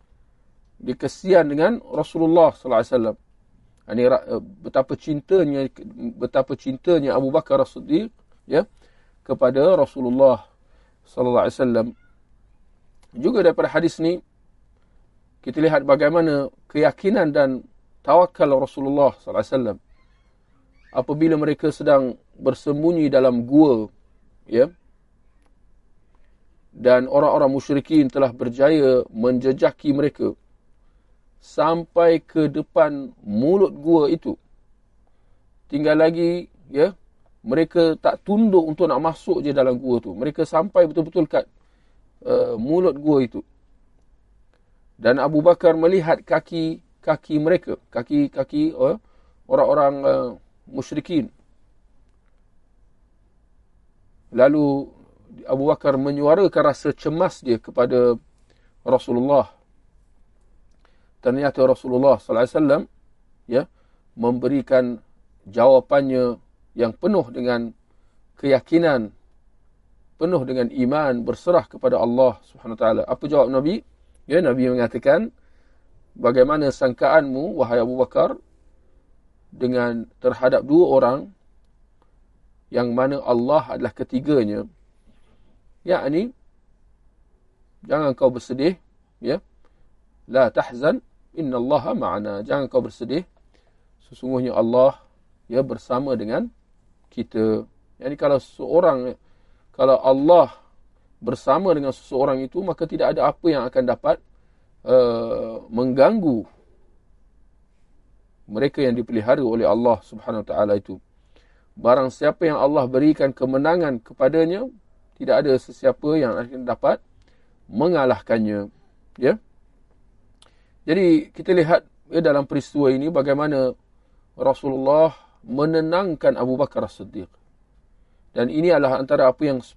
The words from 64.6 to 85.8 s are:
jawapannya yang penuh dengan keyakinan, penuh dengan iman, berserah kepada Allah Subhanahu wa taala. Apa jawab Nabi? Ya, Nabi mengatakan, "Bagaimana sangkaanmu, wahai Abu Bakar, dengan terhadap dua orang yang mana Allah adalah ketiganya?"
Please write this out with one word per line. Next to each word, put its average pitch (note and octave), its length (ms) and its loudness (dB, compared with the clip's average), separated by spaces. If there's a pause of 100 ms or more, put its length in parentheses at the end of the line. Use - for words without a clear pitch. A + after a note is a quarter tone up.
jawapannya B2+ 880 2 (400)
yang A2+ 160 -2
penuh F3+ 400 0
dengan A#2+ 400 -4 (640)
keyakinan, C#3 800 0 (1080)
penuh E3 240 -2
dengan B2+ 240 -4
iman, B2+ 560 -2
berserah F3 400 0
kepada A#2+ 320 -2
Allah A#2+ 480 2
Subhanahu - 320 -16
wa - 80 -6
taala. A2 240 2
Apa B2+ 160 -6
jawab C#3+ 240 2
Nabi? C#3 320 -2 (480)
Ya, E3 160 2
Nabi B2+ 240 0
mengatakan, B2 640 0 (800)
"Bagaimana C3+ 560 2
sangkaanmu, C3+ 880 0
wahai A#2+ 240 0
Abu B2 160 -2
Bakar, C#3 400 0 (1120)
dengan A#2+ 560 -4 (160)
terhadap B2+ 460 0
dua D3+ 260 4
orang C3 260 4 (1500)
yang A#2+ 240 -2
mana C3 320 0
Allah B2 400 0 (160)
adalah A#2+ 160 -6
ketiganya?" B2+ 720 -4 (1200)